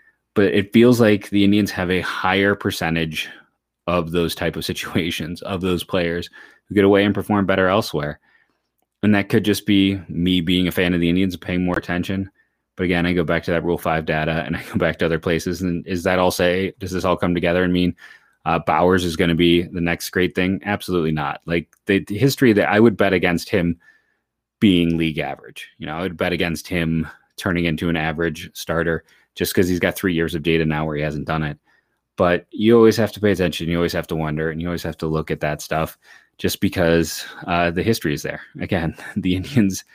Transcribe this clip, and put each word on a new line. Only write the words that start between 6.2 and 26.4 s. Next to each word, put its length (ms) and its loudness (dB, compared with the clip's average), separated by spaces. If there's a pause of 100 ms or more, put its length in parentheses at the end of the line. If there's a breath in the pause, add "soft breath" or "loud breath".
who 100 -2
get 80 6
away 200 6
and 100 2
perform 320 0
better 200 2
elsewhere. 540 -2 (840)
And 120 4
that 140 0
could 160 2
just 220 0
be 420 2
me 320 0
being 280 0
a 40 -6
fan 220 0
of 60 0
the 80 2
Indians 260 0
and 60 -12
paying 240 -4
more 140 -2
attention. 520 -6 (440)
But 100 -4
again, 220 0
I 80 0
go 100 0
back 200 -2
to 80 -4
that 120 -2
Rule 140 -2
five 260 -2
data 400 -2
and 100 -6
I 100 -8
go 120 -8
back 220 -2
to 80 0
other 120 0
places. 440 -2
And 240 -4
is 160 -6
that 160 2
all 120 4
say, 480 0
does 120 -10
this 160 -4
all 100 2
come 180 0
together 280 0
and 100 0
mean, 240 0 (480 loud breath)
uh, 140 0
Bowers 460 2
is 120 -4
gonna 180 2
be 280 4
the 180 -6
next 300 -4
great 240 0
thing? 300 -2
Absolutely 480 -2
not. 340 -6
Like, 280 -4 (120)
the, 140 2
the 180 -8
history 340 4
that 160 4
I 120 4
would 160 6
bet 180 2
against 340 0
him 320 -2 (800 soft breath)
being 380 4
league 200 -2
average, 600 -10
you 80 -14
know, 100 -8
I 60 -6
would 160 -8
bet 160 0
against 340 -4